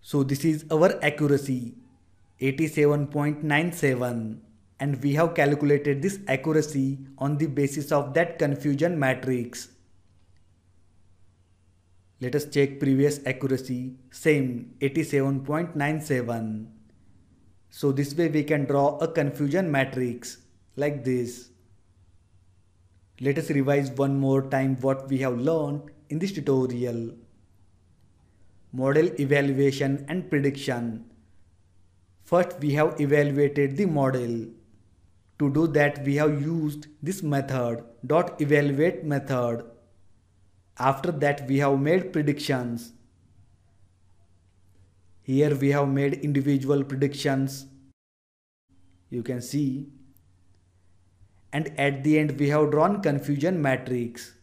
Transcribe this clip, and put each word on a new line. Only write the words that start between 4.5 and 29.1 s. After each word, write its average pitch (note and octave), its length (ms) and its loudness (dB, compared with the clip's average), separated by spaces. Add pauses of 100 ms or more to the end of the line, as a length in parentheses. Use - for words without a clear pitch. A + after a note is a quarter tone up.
and C#3 220 -2
we C#3+ 100 2
have E3 220 2
calculated C#3+ 680 2
this G3 260 -2
accuracy C#3 720 0 (200)
on C#3+ 180 -2
the D#3 100 0
basis C#3+ 460 -2
of C3+ 220 0
that E3 240 0
confusion D3 600 0
matrix. C3 680 -2 (2500)
Let B2+ 160 -6
us D3 120 -2
check C#3 340 0
previous C#3 460 2
accuracy, C3 680 -4 (160)
same C3 680 0
eighty-seven C#3 600 0
point D#3 360 -4
nine D3+ 240 0
seven. A2+ 720 -4 (960)
So C#3+ 240 -2
this C#3 220 -2
way E3+ 140 2
we D3+ 140 2
can C#3+ 220 0
draw C#3 340 2
a E3 80 -2
confusion D#3 640 0
matrix C3 680 -2 (380)
like C#3+ 280 -4
this. B2 460 -4 (1700)
Let C3+ 160 0
us D#3+ 140 -4
revise C#3 400 2
one C#3 280 0
more C3+ 300 2
time C3+ 320 0
what C3+ 300 -2
we C3+ 80 0
have B2+ 200 -2
learned D3 520 -2 (180)
in D3+ 100 -6
this G3 140 -2
tutorial. B2 800 -2 (1600)
Model C#3 380 4 (100)